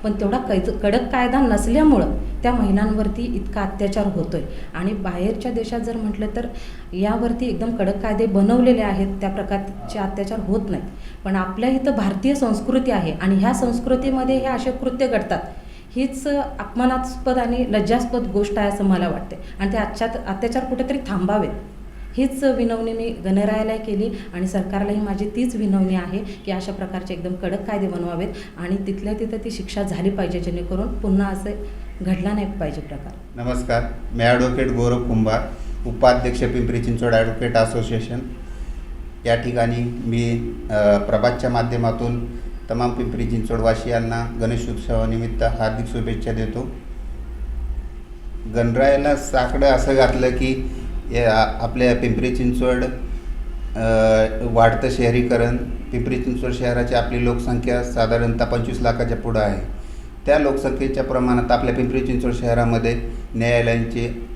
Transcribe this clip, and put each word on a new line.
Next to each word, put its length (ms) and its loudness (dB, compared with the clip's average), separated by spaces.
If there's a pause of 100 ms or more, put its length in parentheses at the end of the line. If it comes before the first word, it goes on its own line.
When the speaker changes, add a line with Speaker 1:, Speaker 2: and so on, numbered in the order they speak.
Speaker 1:
पण 80 0
तेवढा 260 0
कैद-, 340 0
कडक 400 2
कायदा 280 2
नसल्यामुळं 720 6 (320)
त्या 80 4
महिलांवरती 840 2
इतका 260 -4
अत्याचार 440 -2
होतोय. 360 -2 (320)
आणि 200 -2
बाहेरच्या 580 -2
देशात 280 -4
जर 180 -4
म्हटलं, 380 -4
तर 120 -4 (460)
यावरती 520 0
एकदम 300 -2
कडक 220 0
कायदे 280 0
बनवलेले 560 6
आहेत, 260 0 (140)
त्या 80 0
प्रकारचे 680 -4
अत्याचार 400 -4
होत 300 0
नाहीत. 160 -4 (400)
पण 100 0
आपल्या 340 0
इथं 220 2
भारतीय 440 2
संस्कृती 560 2
आहे 200 2
आणि 240 2
ह्या 180 4
संस्कृतीमध्ये 840 2
हे 80 0
असे 260 0
कृत्य 360 -2
घडतात, 340 0 (540)
हीच 320 -2 (320)
अपमानास्पद 800 0
आणि 320 0
लज्जास्पद 580 2
गोष्ट 300 0
आहे 100 2
असं 160 0
मला 240 4
वाटते. 280 -6 (240)
आणि 120 0
ते 60 0
आजच्या 300 -2 (200)
अत्याचार 360 -2
कुठेतरी 340 -2 (100)
थांबावेत, 420 0 (680)
हीच 260 0
विनवणी 500 0
मी 160 -4 (160)
गणरायालाही 540 2
केली 300 -2 (240)
आणि 140 -2
सरकारलाही 540 -2
माझी 340 -2
तीच 200 0
विनवणी 400 2
आहे 240 -2 (260)
की 60 -4
अशा 200 -4
प्रकारचे 420 -6
एकदम 200 -6
कडक 280 -4
कायदे 260 -2
बनवावेत 400 -4 (300)
आणि 180 -2 (120)
तिथल्या 260 -4
तिथं 300 -4
ती 80 -6
शिक्षा 320 -6
झाली 260 0
पाहिजे, 300 -2
जेणेकरून 480 -4
पुन्हा 420 2
असे 400 -6 (320)
घडला 320 0
नाही 120 0 (140)
पाहिजे 220 -4
प्रकार. 300 -10 (240)
Speaker 2:
नमस्कार, 480 0 (300)
मी 100 0
ॲडव्होकेट 480 4
गौरव 320 2
कुंभार, 360 2 (480)
उपाध्यक्ष 520 4
पिंपरी 440 0
चिंचवड 300 2
ॲडव्होकेट 440 2
असोसिएशन. 600 0 (1080)
या 100 6
ठिकाणी 720 0
मी, 480 0 (180)
अ, 260 6
प्रभातच्या 520 2
माध्यमातून 760 0 (460)
तमाम 180 0
पिंपरी 360 -2
चिंचवडवासियांना 1160 0
गणेश 280 0
उत्सवानिमित्त 760 0
हार्दिक 420 0
शुभेच्छा 460 -4
देतो. 400 -4 (1800)
गणरायाला 600 4
साकडं 520 2
असं 280 4
घातलं 340 6
की, 420 0 (400)
या 500 4
आपल्या 340 4
पिंपरी 400 0
चिंचवड, 480 2 (920)
अ, 500 6 (160)
वाढतं 480 4
शहरीकरण, 680 2
पिंपरी 640 -2
चिंचवड 320 -2
शहराची 420 0
आपली 300 2
लोकसंख्या 580 2
साधारणतः 600 2
पंचवीस 360 -2
लाखाच्या 360 2
पुढं 220 0
आहे. 220 0 (640)
त्या 140 6
लोकसंख्येच्या 640 0
प्रमाणात 480 2
आपल्या 220 2
पिंपरी 260 0
चिंचवड 340 0
शहरामध्ये 760 2 (260)
न्यायालयांची 1000 0